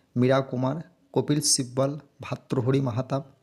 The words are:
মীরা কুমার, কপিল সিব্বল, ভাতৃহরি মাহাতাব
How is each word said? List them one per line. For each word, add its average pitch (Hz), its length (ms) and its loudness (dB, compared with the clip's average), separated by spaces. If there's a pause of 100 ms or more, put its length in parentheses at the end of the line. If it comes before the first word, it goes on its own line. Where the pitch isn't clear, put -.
(160)
মীরা 127 240 6
কুমার, 131 360 -2 (360)
কপিল 147 280 2
সিব্বল, 135 580 0 (240)
ভাতৃহরি 135 580 -2
মাহাতাব 135 420 -2 (200)